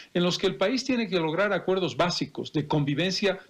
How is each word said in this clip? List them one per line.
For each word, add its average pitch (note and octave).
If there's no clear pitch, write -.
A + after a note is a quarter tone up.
en F3+
los F3
que G3
el F#3
país A#3+
tiene A#3
que F3+
lograr E3+
acuerdos F3
básicos -
de D3
convivencia D#3+